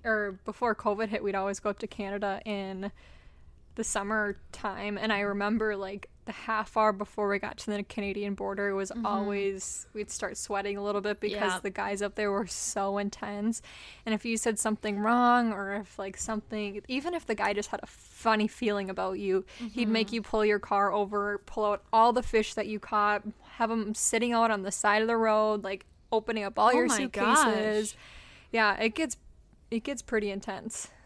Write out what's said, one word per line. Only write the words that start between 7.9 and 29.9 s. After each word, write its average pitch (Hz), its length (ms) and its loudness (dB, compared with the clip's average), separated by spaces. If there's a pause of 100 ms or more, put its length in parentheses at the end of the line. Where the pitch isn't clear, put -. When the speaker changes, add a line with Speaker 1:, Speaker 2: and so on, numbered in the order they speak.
Speaker 1:
border 196 400 -2
was 196 160 -2
Speaker 2:
Mm-hmm. 233 160 -6
Speaker 1:
always, 202 880 -2
we'd 208 160 -6
start - 260 -6
sweating 202 400 -4
a 202 80 -6
little 202 160 0
bit 208 200 -2
because 208 340 0
Speaker 2:
Yeah. 185 60 -2
Speaker 1:
the 196 100 -4
guys 196 320 -4
up 202 140 -2
there 208 140 0
were 196 160 0
so 196 520 -2
intense. 202 600 -4 (460)
And 220 80 0
if 214 100 -4
you 226 120 0
said 220 220 0
something 214 420 -2
wrong, 240 520 4
or 196 220 -4
if, 202 240 -8
like, 196 180 -8
something, 208 680 -6
even 277 280 -2
if 330 120 -4
the 233 80 -2
guy 202 200 0
just 202 160 -4
had - 120 -6
a - 40 -14
funny - 600 0
feeling 208 440 -2
about 185 280 -2
you, 190 260 2 (120)
he'd 233 320 -2
make 220 200 2
Speaker 2:
Mm-hmm. 220 80 -6
Speaker 1:
you 226 60 -2
pull 214 220 2
your 208 160 4
car 202 320 2
over, 202 460 0
pull - 260 -4
out 208 180 0 (100)
all 226 200 8
the 240 100 2
fish 220 320 0
that 208 140 -4
you 214 100 -4
caught, 208 440 2 (340)
have 226 140 0
'em 214 240 -2
sitting 233 380 2
out 233 180 4
on 202 120 0
the 190 100 -4
side 208 300 4
of 226 60 2
the 233 80 2
road, 214 480 4
like, 190 220 -6 (260)
opening 220 320 0
up 196 140 -4
all 214 100 8
Speaker 2:
Oh 247 80 8
Speaker 1:
your 240 100 6
Speaker 2:
my 240 120 4
Speaker 1:
suitcases. 214 960 4
Speaker 2:
gosh. - 40 -18 (560)
Speaker 1:
Yeah, 220 240 4
it 226 180 0
gets, 320 220 -2 (560)
it 226 100 -2
gets 277 200 -6